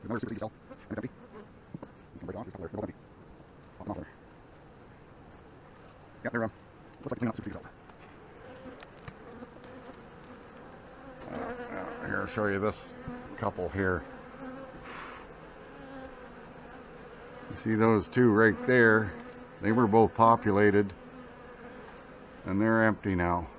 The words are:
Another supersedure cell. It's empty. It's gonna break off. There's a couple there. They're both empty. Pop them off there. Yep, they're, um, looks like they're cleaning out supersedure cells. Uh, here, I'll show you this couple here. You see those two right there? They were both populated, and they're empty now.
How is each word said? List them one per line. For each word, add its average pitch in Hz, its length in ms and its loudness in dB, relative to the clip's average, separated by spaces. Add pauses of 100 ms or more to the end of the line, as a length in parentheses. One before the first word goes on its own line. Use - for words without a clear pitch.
Another 120 160 -4
supersedure 208 200 -8
cell. 110 120 -4 (200)
It's - 260 -10
empty. - 120 -8 (1040)
It's - 80 -16
gonna - 120 -10
break 95 40 -8
off. 92 80 -10
There's 92 200 -12
a 80 40 -8
couple - 0 -
there. - 20 -
They're - 80 -6
both - 100 -4
empty. - 40 -12 (840)
Pop - 80 -12
them - 40 -6
off - 60 -6
there. - 100 -12 (2250)
Yep, 117 80 -4
they're, 117 140 0
um, 110 60 -4 (520)
looks - 80 -8
like - 80 -8
they're 117 120 -2
cleaning - 20 -4
out - 20 -6
supersedure - 180 -8
cells. - 120 -10 (3750)
Uh, - 760 -8
here, 98 140 -2
I'll 101 60 -4
show 107 180 0
you 98 140 2
this 104 340 -2 (440)
couple 92 320 -2
here. 92 340 0 (3500)
You - 140 -10
see 110 120 2
those 110 320 6
two 123 220 6
right 107 260 8 (120)
there? 113 440 6 (500)
They 98 100 0
were 117 160 4
both 104 260 6
populated, 104 800 6 (1500)
and 95 160 0
they're 113 220 4
empty 104 320 2
now. 87 320 0 (120)